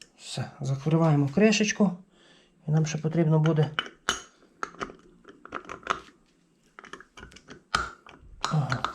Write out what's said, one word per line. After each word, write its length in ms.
Все, 260
закриваємо 680
кришечку. 600
І 20
нам 160
ще 120
потрібно 400
буде. 320
Ага, 160